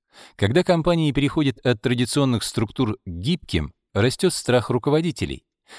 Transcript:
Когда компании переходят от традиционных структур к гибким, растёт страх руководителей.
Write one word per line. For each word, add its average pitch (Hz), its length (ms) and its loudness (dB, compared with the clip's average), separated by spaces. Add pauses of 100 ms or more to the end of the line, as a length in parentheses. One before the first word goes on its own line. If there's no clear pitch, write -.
(360)
Когда 127 280 2
компании 165 480 2
переходят 143 540 0
от 123 160 2
традиционных 123 600 0
структур 110 600 -2
к - 20 -12
гибким, 90 680 -4 (200)
растёт 127 400 0
страх - 360 0
руководителей. 139 760 -2 (340)